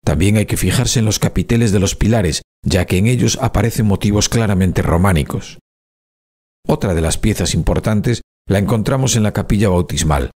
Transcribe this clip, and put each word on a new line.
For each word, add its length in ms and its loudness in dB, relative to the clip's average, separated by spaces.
También 320 2
hay 80 2
que 100 -4
fijarse 440 0
en 60 2
los 120 0
capiteles 540 0
de 80 2
los 160 0
pilares, 480 0
ya 220 0
que 140 0
en 80 2
ellos 340 0
aparecen 460 0
motivos 420 0
claramente 540 0
románicos. 760 0
Otra 260 0
de 80 0
las 160 0
piezas 380 0
importantes 680 0
la 120 2
encontramos 560 0
en 80 2
la 100 0
capilla 360 0
bautismal. 680 0